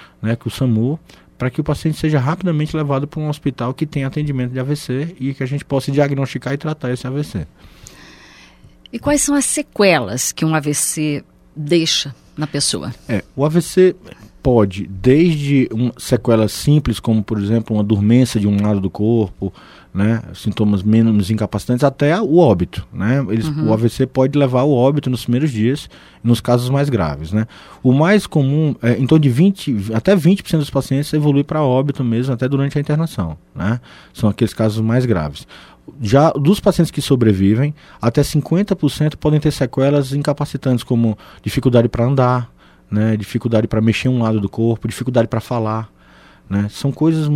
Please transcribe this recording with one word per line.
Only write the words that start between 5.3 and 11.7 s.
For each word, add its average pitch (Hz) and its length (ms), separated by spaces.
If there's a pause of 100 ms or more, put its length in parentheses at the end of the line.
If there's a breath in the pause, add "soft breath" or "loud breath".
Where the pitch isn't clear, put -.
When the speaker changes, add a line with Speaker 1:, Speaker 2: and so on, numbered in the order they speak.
Speaker 1:
que 135 100
a 131 40
gente 143 180
possa 139 260
diagnosticar 139 600
e 143 60
tratar 151 340
esse 127 140
A 127 40
V 143 140
C. - 220 (1500 loud breath)
Speaker 2:
E 233 60
quais 294 240
são 285 120
as 277 120
sequelas 151 840
que - 120
um 160 100
A 156 60
V 147 140
C 151 500 (320)
deixa 156 580 (220)